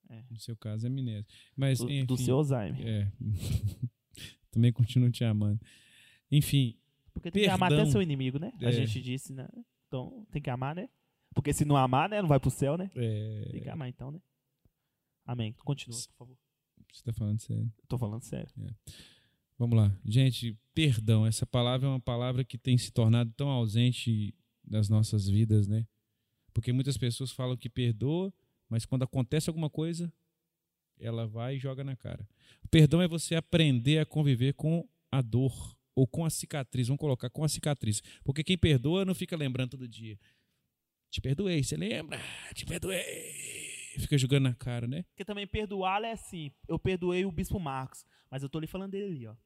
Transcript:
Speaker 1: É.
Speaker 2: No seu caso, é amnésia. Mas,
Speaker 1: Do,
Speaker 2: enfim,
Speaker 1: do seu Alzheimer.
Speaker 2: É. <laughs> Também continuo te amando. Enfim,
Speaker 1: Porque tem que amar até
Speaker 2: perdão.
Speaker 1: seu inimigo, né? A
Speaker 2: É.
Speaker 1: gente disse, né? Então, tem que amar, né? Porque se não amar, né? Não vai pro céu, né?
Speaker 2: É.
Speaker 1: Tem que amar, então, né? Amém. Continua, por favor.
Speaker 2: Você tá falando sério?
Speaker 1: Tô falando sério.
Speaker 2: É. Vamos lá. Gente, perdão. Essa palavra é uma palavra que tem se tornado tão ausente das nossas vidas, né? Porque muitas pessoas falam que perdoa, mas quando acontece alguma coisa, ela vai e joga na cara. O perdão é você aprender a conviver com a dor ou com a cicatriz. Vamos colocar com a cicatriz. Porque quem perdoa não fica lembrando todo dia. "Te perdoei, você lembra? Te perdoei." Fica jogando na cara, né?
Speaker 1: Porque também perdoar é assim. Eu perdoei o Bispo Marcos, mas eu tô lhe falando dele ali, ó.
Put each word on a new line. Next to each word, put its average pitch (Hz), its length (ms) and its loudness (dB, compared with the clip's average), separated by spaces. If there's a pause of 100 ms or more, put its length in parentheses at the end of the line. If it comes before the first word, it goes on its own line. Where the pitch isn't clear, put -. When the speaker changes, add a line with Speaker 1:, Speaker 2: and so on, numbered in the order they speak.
Speaker 1:
É. 113 200 -18
Speaker 2:
No 113 100 -12
seu 117 160 -10
caso, 110 300 -6
é 120 40 -2
amnésia. 120 360 -4 (300)
Mas, 135 240 2
Speaker 1:
Do, 120 100 -2
Speaker 2:
enfim, 139 160 0
Speaker 1:
do 123 120 0
seu 123 200 2
Alzheimer. 131 480 0
Speaker 2:
É. 104 340 0
<laughs> - 680 -2 (640)
Também 117 220 4
continuo 120 380 4
te 120 140 -4
amando. 104 340 2 (720)
Enfim, 139 460 2 (360)
Speaker 1:
Porque - 180 -8
tem 202 120 4
que 196 60 6
amar 185 180 4
até 147 100 6
Speaker 2:
perdão. 151 140 4
Speaker 1:
seu 196 100 4
inimigo, 135 380 0
né? 170 120 -8 (100)
A 120 80 -4
Speaker 2:
É. - 20 4
Speaker 1:
gente 123 300 0
disse, 127 320 -8
né? 131 140 -12 (400)
Então, 156 440 -10
tem 147 100 -6
que 147 80 -6
amar, 131 260 -4
né? 214 140 -10 (460)
Porque 143 180 0
se 151 120 2
não 143 100 4
amar, 131 340 4
né? 208 120 0
Não 175 80 2
vai 139 100 8
pro 131 100 2
céu, 139 280 0
né? 190 180 -6
Speaker 2:
É. 107 560 -4
Speaker 1:
Tem - 100 -8
que 135 80 -10
amar, 151 200 -8
então, 127 220 -12
né? 160 100 -14 (1040)
Amém. 117 340 -4
Continua, 123 480 -6
por - 80 -20
favor. 127 220 -20 (540)
Speaker 2:
Você - 120 -20
tá 117 100 -4
falando 107 280 -2
sério? 110 300 -4 (160)
Speaker 1:
Tô 120 100 -4
falando 113 260 -4
sério. - 260 -10 (120)
Speaker 2:
É. 104 120 -10 (840)
Vamos 120 180 2
lá. 101 180 6 (100)
Gente, 117 520 2 (160)
perdão. 113 520 4
Essa 110 200 0
palavra 127 420 0
é - 20 0
uma 135 100 -2
palavra 123 440 -4
que 120 140 -10
tem 123 200 2
se - 140 -2
tornado 113 440 4
tão 143 140 -4
ausente 117 840 0 (300)
das 107 260 0
nossas 107 380 2
vidas, 107 400 4
né? 110 180 0 (680)
Porque 117 200 -2
muitas 131 240 0
pessoas 120 340 -4
falam 127 260 -4
que 120 120 -12
perdoa, 131 640 0 (360)
mas 117 160 -2
quando 131 180 0
acontece 135 460 0
alguma 160 200 -2
coisa, 165 420 -4 (880)
ela 113 280 -4
vai 117 280 -6
e 131 40 -6
joga 131 240 -6
na 135 120 -6
cara. - 320 -10 (360)
O - 40 -14
perdão 160 340 10
é 180 60 4
você 165 280 -2
aprender 151 640 4
a 151 60 2
conviver 135 480 2
com 165 340 -2 (240)
a 135 100 0
dor 123 540 -2 (200)
ou 131 120 6
com 160 180 -4
a 160 40 0
cicatriz. 127 580 -4
Vamos 139 120 0
colocar 127 300 -2
com - 140 -4
a 156 60 2
cicatriz. 135 520 -2 (220)
Porque 139 200 -2
quem 180 140 2
perdoa 160 480 4
não 185 100 0
fica 175 220 -6
lembrando 127 340 -2
todo 131 160 -14
dia. 107 320 -14 (880)
"Te - 120 -6
perdoei, 151 420 0
você 151 140 -2
lembra? 160 420 -6 (340)
Te - 120 -10
perdoei." 175 680 -6 (640)
Fica 143 220 0
jogando 135 240 4
na 127 100 2
cara, 120 320 -6
né? 143 240 -6
Speaker 1:
Porque - 160 -12
também 202 220 -8
perdoar 202 560 -4
é 226 80 -6
assim. 165 400 -10 (160)
Eu 165 100 -4
perdoei 180 480 0
o 190 60 -4
Bispo 190 280 -4
Marcos, 135 460 -8 (240)
mas 139 140 -8
eu 135 60 -8
tô 160 100 -6
lhe 156 80 -6
falando 190 240 -8
dele 196 140 -6 (100)
ali, 120 120 -10
ó. 110 80 -16 (100)